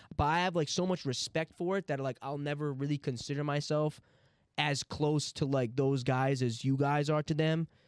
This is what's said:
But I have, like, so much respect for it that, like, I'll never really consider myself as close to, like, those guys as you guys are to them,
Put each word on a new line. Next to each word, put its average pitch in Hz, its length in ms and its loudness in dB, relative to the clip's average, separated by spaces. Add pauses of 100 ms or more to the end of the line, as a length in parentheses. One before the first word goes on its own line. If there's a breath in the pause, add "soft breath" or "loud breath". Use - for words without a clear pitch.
(160 loud breath)
But 151 100 2
I 160 160 2
have, 180 140 0
like, 156 140 0
so 180 160 0
much 185 200 -2
respect 156 500 -4
for 180 240 -2
it 180 80 -8
that, 143 120 -2
like, 135 220 -2
I'll 139 160 -6
never 147 340 -2
really 143 280 -2
consider 139 440 -4
myself 151 560 0 (600 soft breath)
as 147 240 0
close 147 500 0
to, - 140 -2
like, 131 280 0
those 135 280 2
guys 131 400 2
as 117 200 -2
you 135 140 2
guys 143 320 2
are 151 140 2
to - 100 -2
them, 160 340 2 (200 soft breath)